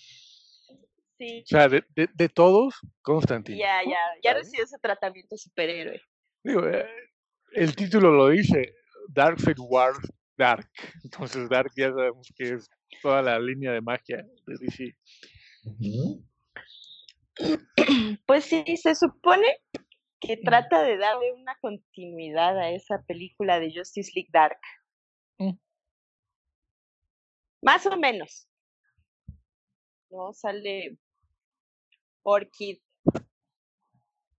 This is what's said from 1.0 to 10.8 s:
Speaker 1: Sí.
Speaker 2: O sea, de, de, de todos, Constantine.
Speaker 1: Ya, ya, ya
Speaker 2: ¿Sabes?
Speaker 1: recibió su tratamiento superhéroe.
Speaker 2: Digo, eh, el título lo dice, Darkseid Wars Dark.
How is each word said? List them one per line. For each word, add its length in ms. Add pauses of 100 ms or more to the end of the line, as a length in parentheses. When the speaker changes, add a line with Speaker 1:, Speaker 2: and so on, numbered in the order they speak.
Speaker 1:
Sí. 240
Speaker 2:
O 40
sea, 220
de, 160 (100)
de, 200
de 140
todos, 460 (280)
Constantine. 560
Speaker 1:
Ya, 260
ya, 140 (240)
ya 80
Speaker 2:
¿Sabes? 160
Speaker 1:
recibió 200
su 120
tratamiento 580
superhéroe. 640 (440)
Speaker 2:
Digo, 240
eh, 180 (680)
el 240
título 360
lo 160
dice, 460 (340)
Darkseid 500
Wars 400 (400)
Dark. 320 (340)